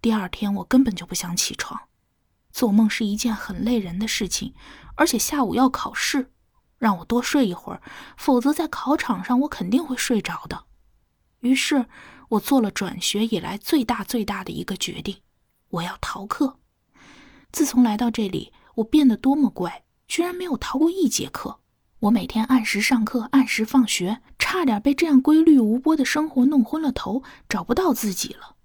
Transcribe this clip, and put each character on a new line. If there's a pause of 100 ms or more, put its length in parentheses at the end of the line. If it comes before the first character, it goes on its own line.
第
二
天
我
根
本
就
不
想
起
床， (640)
做
梦
是
一
件
很
累
人
的
事
情， (440)
而
且
下
午
要
考
试， (460)
让
我
多
睡
一
会
儿， (340)
否
则
在
考
场
上
我
肯
定
会
睡
着
的。 (800)
于
是 (420)
我
做
了
转
学
以
来
最
大
最
大
的
一
个
决
定： (500)
我
要
逃
课。 (920)
自
从
来
到
这
里， (220)
我
变
得
多
么
乖， (240)
居
然
没
有
逃
过
一
节
课。 (400)
我
每
天
按
时
上
课，
按
时
放
学， (160)
差
点
被
这
样
规
律
无
波
的
生
活
弄
昏
了
头， (260)
找
不
到
自
己
了。